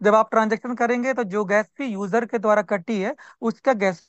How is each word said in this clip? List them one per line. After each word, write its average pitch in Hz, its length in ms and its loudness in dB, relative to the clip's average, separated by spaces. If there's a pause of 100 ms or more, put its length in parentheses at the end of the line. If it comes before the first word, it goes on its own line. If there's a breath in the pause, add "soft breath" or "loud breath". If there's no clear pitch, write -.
जब 208 140 4
आप 220 160 4
ट्रांजैक्शन 226 440 0
करेंगे 240 380 0
तो 240 120 -4
जो 202 200 -4
गैस 208 200 2 (120)
फी 277 80 -8
यूजर 208 400 -2
के 233 140 -4
द्वारा 208 240 2
कटी 202 380 -4
है 247 140 -4 (260 loud breath)
उसका 233 320 0
गैस 190 340 -2